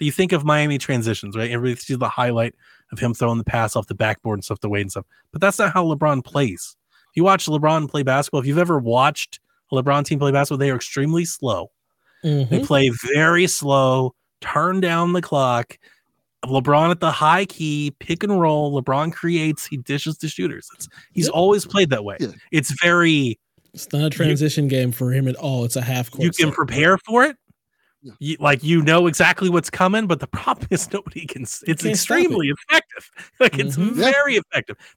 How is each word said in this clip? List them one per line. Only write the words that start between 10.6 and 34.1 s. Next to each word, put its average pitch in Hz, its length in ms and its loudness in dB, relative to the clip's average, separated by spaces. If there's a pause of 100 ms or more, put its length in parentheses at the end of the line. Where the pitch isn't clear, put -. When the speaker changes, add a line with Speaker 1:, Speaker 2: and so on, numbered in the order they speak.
Speaker 1:
are 127 60 -2
extremely 160 480 -2
slow. 104 460 -4 (540)
Speaker 2:
Mm-hmm. 143 280 0
Speaker 1:
They 247 120 0
play 139 260 4 (240)
very 165 320 4
slow, 131 680 0 (260)
turn 185 400 0
down 175 320 0
the 180 100 0
clock. 127 560 -2 (680)
LeBron 143 460 2
at 170 100 0
the 160 120 0
high 165 340 4
key, 147 540 -4
pick 175 240 -6
and 202 160 2
roll. 147 420 0
LeBron 147 300 -2
creates, 160 540 -2
he 147 100 -10
dishes 143 420 -6
to 160 100 -8
shooters. - 460 -8
It's, - 140 -16 (240)
he's 160 140 0
Speaker 2:
Yep. - 80 -2
Speaker 1:
always 190 300 4
played 190 260 0
that 110 140 -2
way. 101 160 -10
Speaker 3:
Yeah. 120 80 -4 (220)
Speaker 1:
It's 147 320 0
very 165 560 4 (360)
Speaker 2:
It's - 180 -16
not 147 140 0
a 151 40 0
transition 147 580 0
game 127 240 0
for 123 200 -2
him 135 160 0
at 127 80 -2
all. 131 280 -4
It's 117 120 -4
a 127 60 -4
half 127 280 -4
court - 140 -6
Speaker 1:
You 175 60 4
can 160 180 0
Speaker 2:
set. 143 60 -4
Speaker 1:
prepare 156 440 2
for 247 260 2
it. 294 120 -2 (640)
Speaker 3:
Yeah. 127 180 -20
Speaker 1:
You, 147 200 -6
like, 143 220 2
you 160 200 4
know 165 240 6
exactly 175 420 2
what's 175 220 0
coming, 202 360 2
but 170 140 0
the - 60 -10
problem - 440 -4
is - 220 -2
nobody - 340 -10
can 131 160 -12
s-, - 240 -12
Speaker 2:
You 165 60 0
Speaker 1:
it's 156 100 -4
Speaker 2:
can't 214 140 0
stop - 220 0
Speaker 1:
extremely 233 300 2
Speaker 2:
it. 143 80 -2 (140)
Speaker 1:
effective. - 400 -2 (140)
<laughs> - 160 -6
Like, 240 180 4
it's 170 180 -2
Speaker 2:
Mm-hmm. 220 240 0
Speaker 3:
Yeah. 247 120 4